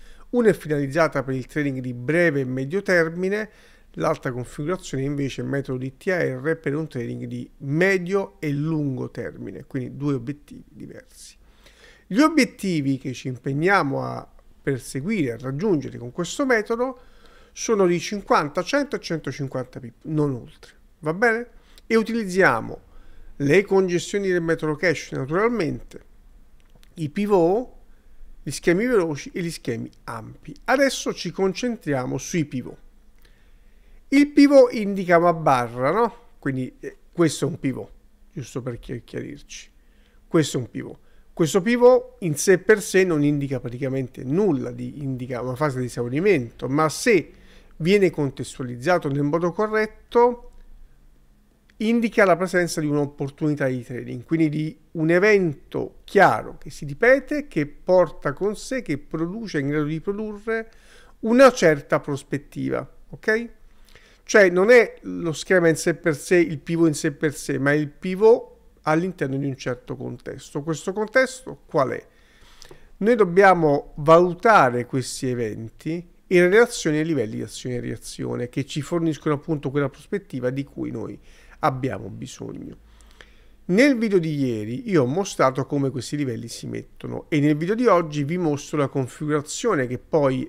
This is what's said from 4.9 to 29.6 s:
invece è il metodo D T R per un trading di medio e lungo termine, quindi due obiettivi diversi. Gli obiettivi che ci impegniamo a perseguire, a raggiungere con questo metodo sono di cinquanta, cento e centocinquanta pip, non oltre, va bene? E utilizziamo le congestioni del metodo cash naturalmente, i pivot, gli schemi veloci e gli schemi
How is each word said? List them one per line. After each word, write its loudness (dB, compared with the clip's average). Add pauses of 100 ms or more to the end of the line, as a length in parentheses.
invece -4
è -8
il -6
metodo -4
D -10
T -14
R -2
per -4
un -6
trading -8
di -12 (100)
medio -2
e -4
lungo -4
termine, -12
quindi -8
due -4
obiettivi -12
diversi. -20 (680)
Gli 0
obiettivi 2
che -10
ci -10
impegniamo 0
a -10 (320)
perseguire, -4
a -10
raggiungere -2
con -12
questo -4
metodo -2 (520)
sono 2
di 2
cinquanta, -2
cento -2
e -16
centocinquanta -8
pip, -16 (100)
non 0
oltre, -14 (260)
va -4
bene? 0 (400)
E 2
utilizziamo 0 (560)
le 4
congestioni 0
del 0
metodo -2
cash -2
naturalmente, -4 (920)
i -6
pivot, 2 (720)
gli -8
schemi 0
veloci -2
e -6
gli -6
schemi -8 (140)